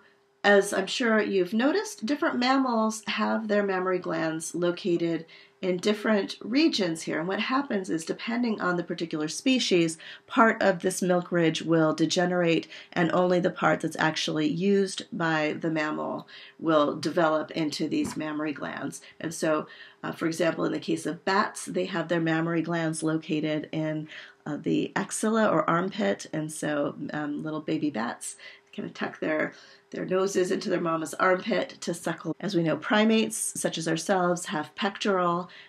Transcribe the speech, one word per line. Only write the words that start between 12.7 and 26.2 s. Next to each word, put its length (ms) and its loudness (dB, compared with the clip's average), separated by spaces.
and 200 2
only 280 4
the 120 2
part 300 2
that's 180 -4
actually 480 0
used 560 2
by 380 0
the 160 -4
mammal 580 -4
will 380 2
develop 560 0
into 360 -2
these 300 -2
mammary 360 -4
glands. 480 -8
And 120 -6
so, 360 -2
uh, 100 -8
for 140 -6
example, 400 0
in 60 0
the 80 -4
case 260 -4
of 180 -6
bats, 420 0
they 200 -4
have 220 -4
their 120 0
mammary 440 0
glands 400 -2
located 680 -2
in, 380 -4
uh, 100 -6
the 380 0
axilla 500 0
or 240 2
armpit, 640 0